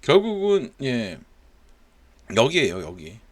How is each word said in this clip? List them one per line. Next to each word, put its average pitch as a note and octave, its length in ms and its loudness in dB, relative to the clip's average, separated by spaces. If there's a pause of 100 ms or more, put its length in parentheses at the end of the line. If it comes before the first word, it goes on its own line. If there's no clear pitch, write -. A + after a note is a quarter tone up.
결국은, G3 720 2 (100)
예, A2+ 360 -4 (1160)
여기에요, A#2 460 2
여기. E2+ 360 -14 (140)